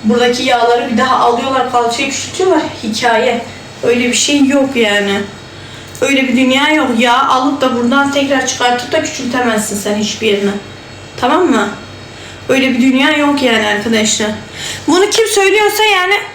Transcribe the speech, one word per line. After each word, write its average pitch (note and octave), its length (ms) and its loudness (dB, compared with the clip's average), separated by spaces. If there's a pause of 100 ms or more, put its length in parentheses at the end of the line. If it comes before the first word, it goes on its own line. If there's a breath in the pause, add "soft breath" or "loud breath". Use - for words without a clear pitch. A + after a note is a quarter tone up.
Buradaki A#3+ 400 2
yağları A#3+ 480 2
bir A3 60 0
daha B3+ 220 2
alıyorlar, B3 520 0
kalçayı A#3+ 380 0
küçültüyorlar. F4+ 520 0 (220)
Hikaye. A#3 640 0 (380 loud breath)
Öyle A#3+ 200 2
bir B3 100 0
şey C#4+ 320 2
yok C4+ 300 2
yani. G3+ 460 2 (800 loud breath)
Öyle C4 260 2
bir A#3+ 100 0
dünya C4+ 340 2
yok. C#4+ 260 2
Yağ A#3+ 300 4
alıp C4+ 340 2
da B3 140 2
buradan C4+ 360 2
tekrar C#4 360 0
çıkartıp B3 440 -2
da D#4 120 0
küçültemezsin A#3+ 720 -2
sen G#3 200 -2
hiçbir G#3+ 320 -2
yerine. G3+ 240 0 (680)
Tamam D#4 240 2
mı? A3 240 2 (800 loud breath)
Öyle C4 240 2
bir A#3+ 80 0
dünya C4+ 300 4
yok C#4+ 300 0
yani A3 260 0
arkadaşlar. G#3+ 600 -2 (580 loud breath)
Bunu F#4 220 4
kim A4 180 2
söylüyorsa G#4 560 2
yani G4 300 2 (220)